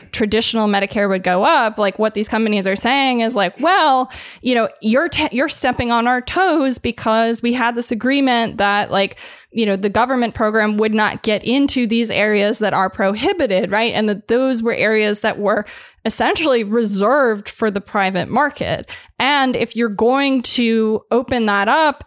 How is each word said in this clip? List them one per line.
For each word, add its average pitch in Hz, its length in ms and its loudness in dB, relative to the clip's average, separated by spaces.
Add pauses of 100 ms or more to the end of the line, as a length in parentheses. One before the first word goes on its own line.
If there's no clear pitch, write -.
(140)
traditional 214 560 0
Medicare 202 400 0
would 190 140 -2
go 185 200 0
up, 254 340 2
like, 202 220 0
what 214 140 0
these 208 160 -4
companies 214 360 0
are 196 120 0
saying 254 420 0
is, 226 160 -2
like, 190 240 0
"Well, 294 500 2 (320)
you 247 140 0
know, 226 140 0 (120)
you're 254 280 0
te-, 302 240 -2
you're 277 160 0
stepping 247 420 -2
on 233 160 2
our 247 140 0
toes 302 560 0
because 226 640 0
we 240 100 0
had 240 240 0
this 233 160 -6
agreement 247 640 0
that, 202 340 0
like, 196 280 -2 (340)
you 220 140 0
know, 196 100 2
the 196 140 -2
government 240 440 0
program 214 440 0
would 220 160 2
not 214 300 0
get 214 200 0
into 262 440 0
these 226 220 0
areas 208 500 0
that 202 140 0
are 185 160 0
prohibited," 214 800 0
right? 220 240 0
And 220 140 0
that 208 220 -4
those 254 340 0
were 226 100 0
areas 214 460 0
that - 200 -2
were 208 260 0 (380)
essentially 247 600 0
reserved 214 840 0
for - 220 -2
the 196 120 -4
private 190 460 -2
market. - 640 -2 (300)
And 262 360 2
if - 200 -4
you're 233 120 0
going 254 540 0
to 226 680 0
open 240 340 0
that 202 220 0
up 294 400 2